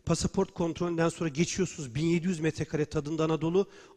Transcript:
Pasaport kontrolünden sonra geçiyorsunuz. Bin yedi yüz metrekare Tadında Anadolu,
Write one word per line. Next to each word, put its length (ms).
Pasaport 500
kontrolünden 540
sonra 200
geçiyorsunuz. 680
Bin 120
yedi 200
yüz 140
metrekare 440
Tadında 400
Anadolu, 440